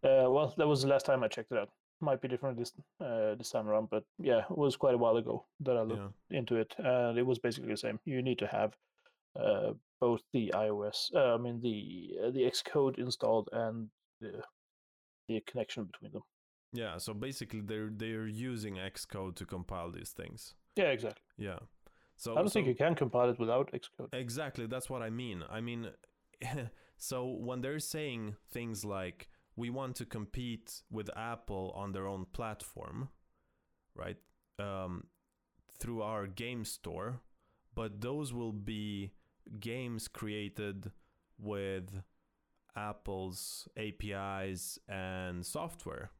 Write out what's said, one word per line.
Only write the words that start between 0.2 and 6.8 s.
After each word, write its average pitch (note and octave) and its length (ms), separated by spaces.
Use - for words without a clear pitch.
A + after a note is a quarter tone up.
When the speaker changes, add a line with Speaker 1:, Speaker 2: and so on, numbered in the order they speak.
Speaker 1:
well, C#3+ 280
that D#3 100
was C#3+ 140
the C#3 80
last C#3 160
time C3 180
I A2 60
checked - 240
it A#2 40
out. G#2 120
Might C#3 200
be C3+ 60
different B2+ 300
this, A#2 160
uh, A2+ 360
this A#2+ 160
time G#2+ 180
around, G#2+ 200
but G#2+ 140
yeah, C3+ 220
it E3 180
was C#3+ 180
quite C3 180
a B2 40
while A#2 180
ago A2+ 300
that B2+ 160
I A2+ 60
looked G#2 300
Speaker 2:
Yeah. - 80
Speaker 1:
into A#2+ 200
it, A2+ 200
and B2 400